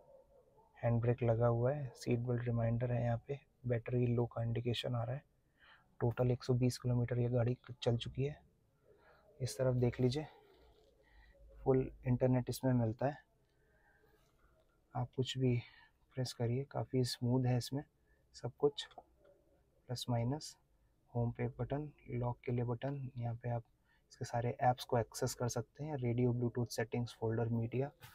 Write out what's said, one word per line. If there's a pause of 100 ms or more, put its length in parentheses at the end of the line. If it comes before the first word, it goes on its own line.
(800)
Hand
brake
लगा
हुआ
है,
seat
belt
reminder
है
यहाँ
पे, (280)
battery
low
का
indication
आ
रहा
है। (800)
Total
एक
सौ
बीस
किलोमीटर
ये
गाड़ी (260)
चल
चुकी
है। (1040)
इस
तरफ
देख
लीजिए, (1300)
full (160)
internet
इसमें
मिलता
है। (1800)
आप
कुछ
भी (600)
press
करिए,
काफ़ी
smooth
है
इसमें (520)
सब
कुछ, (1000)
प्लस
minus। (560)
home
पे (120)
button, (220)
lock
के
लिए
button, (160)
यहाँ
पे
आप (480)
इसके
सारे
apps
को
access
कर
सकते
हैं,
Radio,
Bluetooth
settings,
folder,
media, (240)